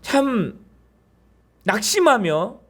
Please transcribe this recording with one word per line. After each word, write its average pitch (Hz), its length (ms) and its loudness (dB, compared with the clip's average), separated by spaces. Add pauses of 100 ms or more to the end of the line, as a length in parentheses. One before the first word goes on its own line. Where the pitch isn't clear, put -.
참 262 580 -2 (1040)
낙심하며 214 920 0 (100)